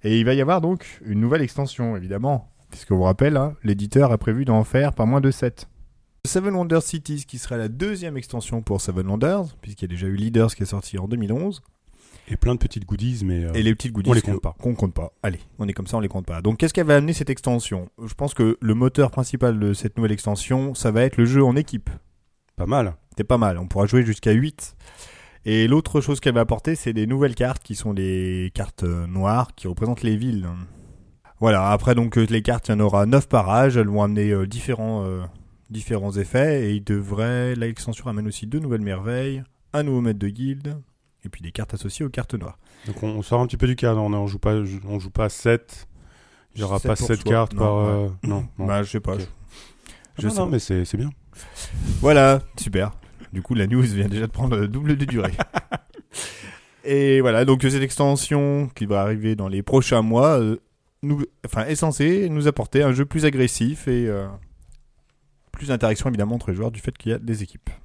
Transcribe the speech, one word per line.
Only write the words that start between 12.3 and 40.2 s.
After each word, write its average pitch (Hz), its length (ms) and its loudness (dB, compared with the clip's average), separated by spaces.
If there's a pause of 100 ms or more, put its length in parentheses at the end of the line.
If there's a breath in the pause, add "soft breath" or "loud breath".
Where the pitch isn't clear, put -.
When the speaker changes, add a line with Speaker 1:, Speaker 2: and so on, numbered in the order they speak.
Speaker 2:
plein 123 180 2
de 120 40 -2
petites - 280 -2
goodies, 110 360 -2
mais, 90 220 0
euh, 82 80 -4
Speaker 1:
Et 110 100 0
les 110 120 4
petites 120 180 -6
goodies 104 160 0
Speaker 2:
on 120 60 6
les 107 80 6
Speaker 1:
que 104 80 -2
Speaker 2:
compte 98 100 0
pas. - 180 -6
Speaker 1:
qu'on 123 160 -2
compte 95 200 -2
pas. 82 180 -4 (100)
Allez, 92 180 -4 (180)
on 101 100 -4
est 95 60 -4
comme 95 120 -8
ça, 117 120 -4
on - 20 0
les 101 80 -2
compte 92 160 -6
pas. 82 160 -6
Donc, 107 160 2
qu'est-ce 165 160 2
qu'elle 170 140 2
va 147 100 8
amener, 151 160 4
cette 143 160 -4
extension ? 120 640 -2 (120)
Je 110 120 -12
pense 139 180 -6
que 113 260 2
le 110 160 2
moteur 127 360 4
principal 123 500 0
de 101 140 2
cette - 240 -6
nouvelle 110 140 2
extension, 131 640 -2
ça - 160 0
va 113 120 4
être 131 160 2
le 117 80 8
jeu 135 180 6
en 123 100 4
équipe. 156 360 -2 (680)
Speaker 2:
Pas 87 80 -4
mal. 107 320 0 (200)
Speaker 1:
C'est 107 80 -4
pas 123 140 2
mal, 98 200 2
on 90 100 -6
pourra 101 180 2
jouer 120 180 4
jusqu'à 110 280 2
huit. 131 440 -2 (680 loud breath)
Et 110 240 2
l'autre 147 320 2
chose 139 200 -2
qu'elle 123 140 2
va 117 60 6
apporter, 117 340 0
c'est 127 180 -4
des 107 140 0
nouvelles 131 280 0
cartes 123 280 -2
qui 107 120 -10
sont 107 180 -6
les 92 640 -2
cartes, - 300 -8
euh, 85 220 -2
noires 98 480 0
qui - 140 -10
représentent 113 340 -4
les 110 140 0
villes. 107 320 -4 (880 loud breath)
Voilà, 101 320 4
après 120 240 4
donc, 117 220 2
euh, 113 140 6
les 113 120 2
cartes, - 260 -2
il 113 40 0
y - 20 4
en 104 60 2
aura 101 260 4
neuf 135 220 4
par 98 220 2
âge, 123 260 4
elles 107 120 4
vont 104 140 0
amener, 104 280 2
euh, 95 160 0
différents, 110 580 -4
euh, 92 160 -6 (480)
différents 104 440 -6
effets, 127 580 0
et 104 40 0
il 101 100 -4
devrait, 110 720 -2
l'extension 117 500 -6
amène 107 200 -4
aussi 107 200 -8
deux 143 120 -4
nouvelles 127 220 -2
merveilles, 120 600 -4 (320)
un 147 80 0
nouveau 135 180 0
maître 113 180 0
de 101 100 -2